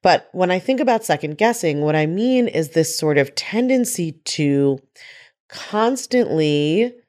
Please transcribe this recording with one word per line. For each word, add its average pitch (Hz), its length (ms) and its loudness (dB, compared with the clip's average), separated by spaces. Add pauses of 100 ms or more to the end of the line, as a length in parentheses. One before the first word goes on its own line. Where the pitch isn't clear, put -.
But - 300 2
when 180 180 0
I 180 100 0
think 254 200 -2
about 233 240 0
second 151 340 -4
guessing, 175 440 0
what 151 140 0
I 156 100 2
mean 233 420 0
is 156 220 -4
this 160 280 0
sort 151 200 0
of 139 180 0
tendency 233 800 -2
to 139 640 0 (720)
constantly 214 1400 0 (140)